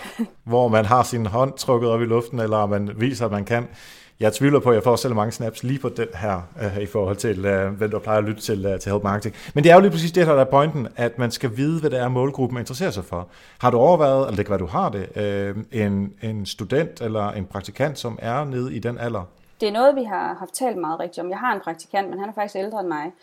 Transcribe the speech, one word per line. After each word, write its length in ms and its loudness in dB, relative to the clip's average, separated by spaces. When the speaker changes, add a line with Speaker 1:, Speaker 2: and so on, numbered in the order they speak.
Speaker 1:
<laughs> 240 -8
Speaker 2:
hvor 240 2
man 180 4
har 180 6
sin 220 -2
hånd 320 0
trukket 320 2
op 120 2
i 40 0
luften, 340 0
eller 260 2
man 300 -2
viser, 300 -2
at 60 -2
man 140 -2
kan. 220 -2
Jeg 140 2
tvivler 260 4
på, 100 2
at 60 8
jeg 80 2
får 120 4
selv 200 -2
mange 160 0
snaps 320 -8
lige 160 -2
på 100 -4
den 260 -4
her, 260 -4
øh, 160 -4
i 80 -4
forhold 300 -2
til, 300 -2
øh, 280 0
hvem 180 -2
der 80 -2
plejer 200 0
at 60 2
lytte 160 -4
til, 240 -2
øh, 140 -2
til 120 -6
Help 120 0
Marketing. 320 -2
Men 100 2
det 80 10
er 40 12
jo 60 12
lige 100 6
præcis 200 -2
det, 160 4
der 60 6
er 100 6
pointen, 520 2
at 240 -2
man 120 0
skal 260 -6
vide, 220 0
hvad 100 0
det 100 -2
er, 80 -2
målgruppen 520 0
interesserer 320 -4
sig 140 -6
for. 220 -8
Har 120 4
du 60 4
overvejet, 480 6
eller 100 -4
det 100 0
kan 60 -10
være, 80 0
du 60 -4
har 240 -2
det, 280 -8
øh, 380 -2
en, 420 -2
en 220 -6
student 560 -4
eller 300 -2
en 140 -6
praktikant, 540 -6
som 220 -8
er 240 -4
nede 300 -6
i 40 -6
den 180 -6
alder? 260 -6
Speaker 1:
Det 60 0
er 60 -2
noget, 220 4
vi 80 -2
har 360 -6
haft 140 -14
talt 240 -4
meget 220 -6
rigtigt 260 -10
om. 40 -6
Jeg 80 -6
har 160 -2
en 100 -6
praktikant, 460 -6
men 100 -10
han 100 -8
er 40 -12
faktisk 220 -6
ældre 240 -6
end 80 -4
mig. 240 -6